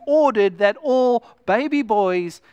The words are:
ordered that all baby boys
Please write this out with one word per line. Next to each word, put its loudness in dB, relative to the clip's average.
ordered 2
that 0
all 0
baby -2
boys -2